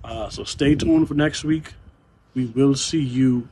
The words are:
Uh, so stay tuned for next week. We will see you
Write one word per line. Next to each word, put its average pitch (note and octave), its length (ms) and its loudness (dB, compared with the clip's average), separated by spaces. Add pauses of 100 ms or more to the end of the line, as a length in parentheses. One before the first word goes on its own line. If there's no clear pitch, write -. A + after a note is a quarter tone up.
Uh, A2+ 260 -8
so - 140 -10
stay C#3+ 300 2
tuned D#3+ 340 2
for C#3+ 60 -6
next D3+ 300 0
week. D#3 300 -4 (600)
We B2+ 120 -2
will C3+ 280 2
see D#3 260 -2
you B2+ 520 2